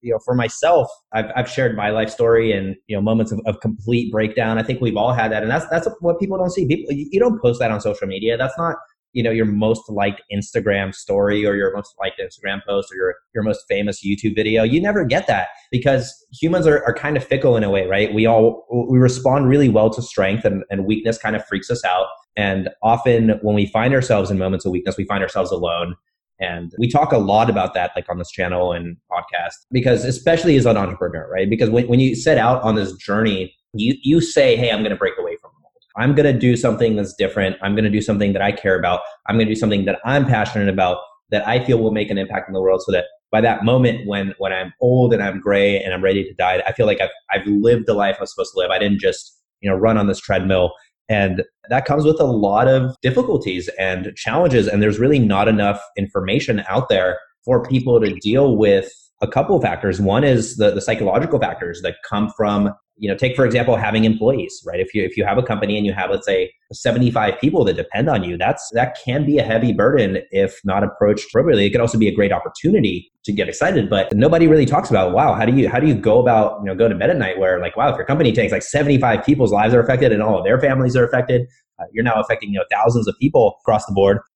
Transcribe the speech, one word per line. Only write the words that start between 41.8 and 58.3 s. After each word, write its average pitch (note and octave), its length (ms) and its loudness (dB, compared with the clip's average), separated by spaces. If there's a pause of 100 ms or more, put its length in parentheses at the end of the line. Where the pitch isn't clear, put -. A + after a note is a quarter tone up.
make G#2 160 -4
an G2+ 80 -4
impact F#2+ 320 -6
in F#2+ 40 -10
the F#2+ 60 -4
world," F#2+ 260 2
so - 60 -4
that F2+ 140 0 (260)
by A2 80 2
that A2 240 2
moment B2 420 2
when, G2+ 320 -4
when F#2+ 140 -4
I'm F#2 300 -6
old B2 320 4
and G#2 100 0
I'm G2 160 -4
gray G2+ 420 0
and F#2+ 120 -6
I'm F#2 100 -4
ready G2 220 0
to F#2 80 -14
die, F#2 340 0
I - 60 -4
feel A2+ 120 0
like G#2 140 0
I've, F#2+ 120 -2 (200)
I've G2 160 -4
lived A2+ 380 2
the A2+ 80 0
life G2+ 260 0
I G2 40 -6
was - 100 -12
supposed F#2 220 -6
to F#2+ 40 -2
live. F2+ 120 0
I F#2+ 80 0
didn't G2+ 200 0
just, - 400 -4 (220)
you G2+ 80 -2
know, F#2+ 80 0
run A2 200 2
on G2+ 100 2
this F#2+ 120 -2
treadmill. F#2 540 0 (340)
And G2 360 0 (260)
that B2+ 160 0
comes D3 180 0
with D#3 160 4
a E3 40 4
lot A2+ 440 2
of B2+ 360 2
difficulties B2+ 760 -2
and F#2+ 380 -4
challenges. B2 520 0
And G#2 140 0
there's G#2 160 2
really C3+ 220 2
not G#2 280 2
enough G2+ 320 2 (160)
information G2 720 -4
out A#2 220 -4
there F#2 300 0 (240)
for B2 200 0
people B2+ 380 2
to G2+ 140 0
deal A#2+ 420 2